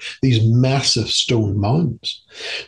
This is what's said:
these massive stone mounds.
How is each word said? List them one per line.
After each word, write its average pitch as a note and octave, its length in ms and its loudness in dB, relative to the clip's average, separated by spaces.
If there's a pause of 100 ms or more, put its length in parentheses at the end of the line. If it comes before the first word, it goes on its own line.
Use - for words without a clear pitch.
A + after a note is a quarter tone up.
(220)
these A#2+ 200 4
massive B2 640 2
stone G#2 520 0
mounds. - 640 -2 (440)